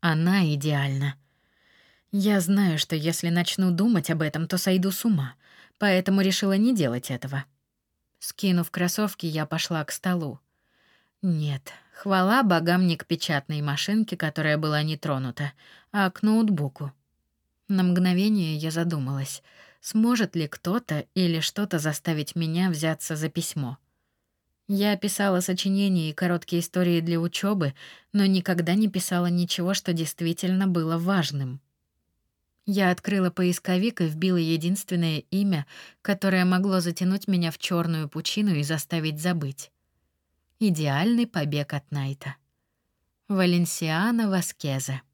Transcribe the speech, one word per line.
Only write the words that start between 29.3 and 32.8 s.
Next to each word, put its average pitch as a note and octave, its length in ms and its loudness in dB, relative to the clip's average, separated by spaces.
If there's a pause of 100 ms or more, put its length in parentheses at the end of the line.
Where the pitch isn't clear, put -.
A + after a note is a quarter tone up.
что F#3+ 200 -2
действительно E3+ 720 0
было E3 300 0
важным. C#3+ 640 -2 (1080)
Я F#3+ 220 4